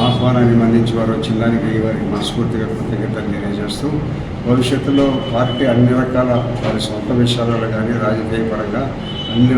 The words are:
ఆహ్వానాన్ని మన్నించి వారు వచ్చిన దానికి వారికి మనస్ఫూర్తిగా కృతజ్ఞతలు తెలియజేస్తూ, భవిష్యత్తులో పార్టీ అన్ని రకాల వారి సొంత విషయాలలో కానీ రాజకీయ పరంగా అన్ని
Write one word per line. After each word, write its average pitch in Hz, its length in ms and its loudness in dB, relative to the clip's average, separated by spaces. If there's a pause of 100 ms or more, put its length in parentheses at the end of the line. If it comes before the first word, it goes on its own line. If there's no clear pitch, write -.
ఆహ్వానాన్ని 120 560 4
మన్నించి 113 380 4
వారు 110 180 0
వచ్చిన 110 180 -2 (100)
దానికి 113 260 0 (160)
వారికి 104 260 -2
మనస్ఫూర్తిగా 113 600 -2
కృతజ్ఞతలు 104 580 -4
తెలియజేస్తూ, 101 560 -4 (600)
భవిష్యత్తులో 135 560 2 (280)
పార్టీ 123 400 0
అన్ని 123 280 4
రకాల 127 300 0 (320)
వారి 110 240 -2
సొంత - 240 -6 (100)
విషయాలలో 117 540 0
కానీ 117 180 -2 (120)
రాజకీయ 110 460 0
పరంగా 107 320 -2 (520)
అన్ని 127 240 6